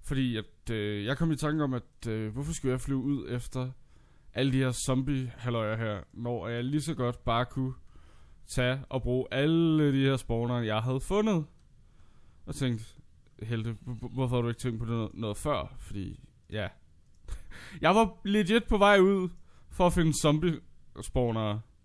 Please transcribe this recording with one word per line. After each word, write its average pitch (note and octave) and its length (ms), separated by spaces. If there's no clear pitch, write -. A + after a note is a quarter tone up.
Fordi C3 340
at, - 340
øh, G#2 340
jeg B2+ 140
kom E3 140
i C#3+ 40
tanke D3+ 280
om, C3 100
at, - 340
øh, A2 240
hvorfor C#3+ 200
skulle C3+ 200
jeg B2+ 80
flyve C3+ 180
ud C3 320
efter B2+ 400
alle C3+ 140
de C3 60
her C3 140
zombie-halløjer B2 1040
her, G#2+ 240
når A#2 360
jeg A#2+ 160
lige D3 160
så D3 140
godt B2 300
bare A#2+ 220
kunne C3 280
tage B2+ 420
og C3 140
bruge B2+ 280
alle D#3 640
de C3+ 180
her C3+ 60
spawner, A#2+ 420
jeg A2 240
havde C3 180
fundet. G3 460
Og - 80
tænkte, B2 300
"Helte, A2+ 380
hvor-, B2 140
hvor-, A#2 140
hvorfor B2 280
har A#2+ 60
du A#2 60
ikke A#2 120
tænkt A#2 180
på A#2 60
det A#2 100
noget, A2+ 200
noget G#2 220
før?" C3+ 420
Fordi, F#2+ 420
ja. G2+ 180
<laughs> - 520
Jeg E3 140
var A3 300
legit G#3 400
på G#3+ 140
vej G3+ 200
ud F#3+ 300
for F3+ 160
at E3+ 60
finde E3 200
zombie-spawnere B2 1400